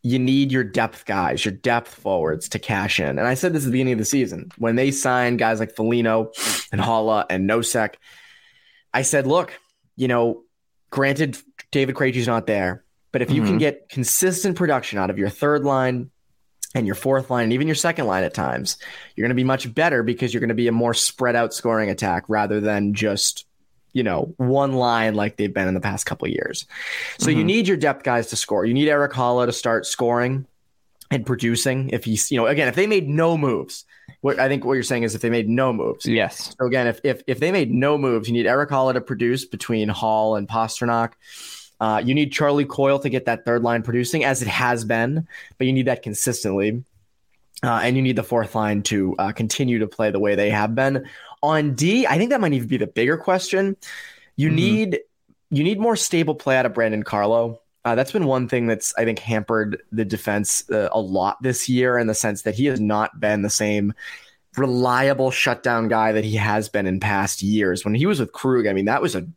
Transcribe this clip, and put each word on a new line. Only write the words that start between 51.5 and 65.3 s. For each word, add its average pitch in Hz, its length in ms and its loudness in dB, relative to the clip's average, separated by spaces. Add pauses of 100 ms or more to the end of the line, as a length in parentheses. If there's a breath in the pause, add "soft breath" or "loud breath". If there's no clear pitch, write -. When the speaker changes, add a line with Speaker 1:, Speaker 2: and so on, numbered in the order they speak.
Speaker 1:
D, 202 320 2
I 143 100 2
think 240 140 2
that 254 100 2
might 160 120 2
even 120 140 -2
be 127 100 0
the 104 100 -2
bigger 127 300 0
question. 190 600 0 (580 loud breath)
You 151 120 2
Speaker 2:
Mm-hmm. 156 80 2
Speaker 1:
need, 202 440 2 (520)
you 147 120 2
need 196 160 0
more 226 160 2
stable 165 380 0
play 135 240 2
out 127 80 4
of 107 80 0
Brandon 107 300 0
Carlo. 113 580 0 (240)
Uh, 120 80 2
that's 135 180 0
been 196 140 0
one 127 240 0
thing 123 160 0
that's, 110 320 -2
I 113 80 0
think, 110 140 -2
hampered 107 600 -2 (100)
the 110 120 -2
defense, 104 680 -2
uh, 104 200 0
a 113 80 0
lot 95 440 -2
this 127 260 -2
year 123 300 2
in 117 80 2
the 107 80 0
sense 104 260 -2
that 107 140 -2
he 131 100 0
has 131 160 0
not 107 380 0
been 104 240 0
the 104 80 -2
same 104 420 0 (640 loud breath)
reliable 131 760 2